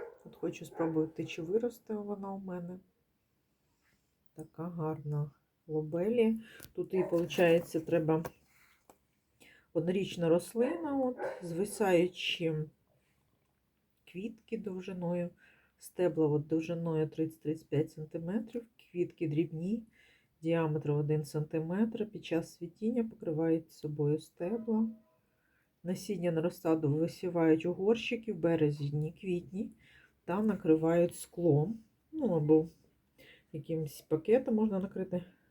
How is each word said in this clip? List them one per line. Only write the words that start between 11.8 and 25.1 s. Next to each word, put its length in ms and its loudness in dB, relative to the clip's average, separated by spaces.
квітки 460 -8
довжиною, 720 -4
стебла 460 2
от 200 2
довжиною 600 0
тридцять-тридцять 640 -4
п'ять 220 0
сантиметрів, 720 -6
квітки 360 -2
дрібні, 560 -2
діаметром 560 2
один 280 0
сантиметр, 800 -2
під 200 -14
час 300 -2
цвітіння 480 -4
покривають 680 -2
собою 480 0
стебла. 680 -2